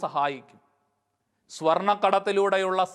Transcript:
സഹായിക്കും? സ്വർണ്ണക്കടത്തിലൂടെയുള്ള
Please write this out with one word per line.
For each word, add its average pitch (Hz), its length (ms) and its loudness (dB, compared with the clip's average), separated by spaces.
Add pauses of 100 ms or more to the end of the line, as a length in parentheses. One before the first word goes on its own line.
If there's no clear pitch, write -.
സഹായിക്കും? 143 560 -4 (1000)
സ്വർണ്ണക്കടത്തിലൂടെയുള്ള 190 1200 0 (140)